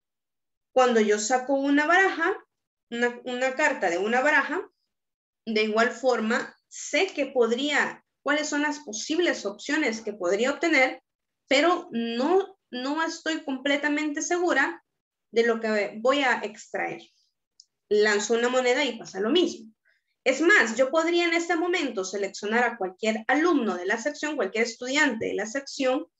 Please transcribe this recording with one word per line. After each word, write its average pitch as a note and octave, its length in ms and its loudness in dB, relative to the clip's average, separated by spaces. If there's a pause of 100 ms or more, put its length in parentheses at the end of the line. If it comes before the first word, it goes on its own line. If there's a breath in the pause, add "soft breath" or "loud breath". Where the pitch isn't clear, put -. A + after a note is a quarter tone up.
(720)
Cuando B3 280 4
yo G#3+ 180 4
saco B3+ 360 0
una C#4+ 320 2
baraja, F4 480 2 (560)
una, A#3+ 340 -2
una B3+ 300 -2
carta C#4+ 360 0
de E3+ 80 0
una A3+ 220 2
baraja, D4 480 0 (800)
de G#3+ 180 0
igual A3 260 2
forma, A#3 640 -2 (120)
sé - 400 -2
que C#4+ 180 -4
podría, B3 800 0 (180)
cuáles D4 260 0
son D4 140 -2
las D4 180 -2
posibles D4 640 -2
opciones A#3+ 540 -4
que G#3 120 -8
podría G3+ 380 0
obtener, D4 520 2 (460)
pero D4+ 440 2
no, A#3+ 680 -2 (120)
no C#4 320 -4
estoy D#4+ 420 -4
completamente D4 800 -2
segura E4+ 600 0 (500)
de A#3 140 2
lo A3+ 140 0
que G#3+ 400 -2
voy C4+ 220 2
a A#3+ 200 0
extraer. F#3+ 600 -8 (840)
Lanzo G#3 460 2
una A#3+ 140 2
moneda B3+ 360 2
y A#3 140 -4
pasa F3+ 220 -12
lo A3 100 0
mismo. - 420 0 (520)
Es C4 160 2
más, D#4+ 340 4
yo C4 160 2
podría E4+ 360 2
en E4+ 80 0
este E4+ 200 0
momento D#4+ 500 -2
seleccionar G3+ 600 -2
a A3+ 120 -2
cualquier A3 520 -4
alumno C4+ 480 2
de F3 100 -8
la A3 120 -2
sección, D4+ 360 -6
cualquier A3 300 -2
estudiante B3+ 640 -2
de F#3 80 -4
la G3 120 -4
sección, C4 600 -4 (140)